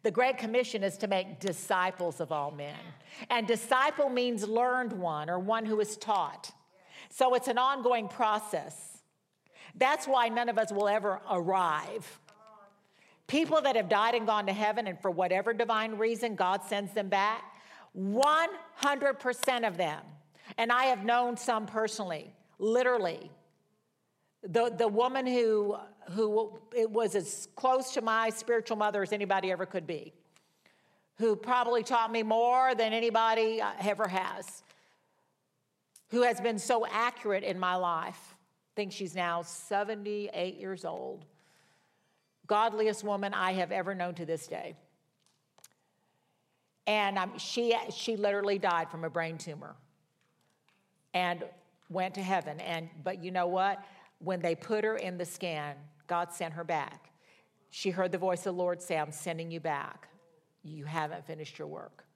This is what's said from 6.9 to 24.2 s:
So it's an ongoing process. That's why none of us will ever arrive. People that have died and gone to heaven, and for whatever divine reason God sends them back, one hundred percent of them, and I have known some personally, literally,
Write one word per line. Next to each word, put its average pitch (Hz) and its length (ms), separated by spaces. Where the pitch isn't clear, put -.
So 254 260
it's 247 120
an 247 120
ongoing 247 480
process. 208 960
That's 285 320
why 247 220
none 233 200
of 214 80
us 220 140
will 202 160
ever 202 420
arrive. 180 920
People 311 340
that 262 140
have 196 140
died 220 260
and 220 100
gone 208 220
to 190 60
heaven, 214 340
and 180 120
for 190 120
whatever 185 420
divine 220 460
reason 226 360
God 196 280
sends 202 300
them 196 140
back, 202 360
one 269 560
hundred 277 420
percent 247 460
of 175 120
them, 156 260
and 233 140
I 254 140
have 220 200
known 240 320
some 220 300
personally, 214 680
literally, 226 720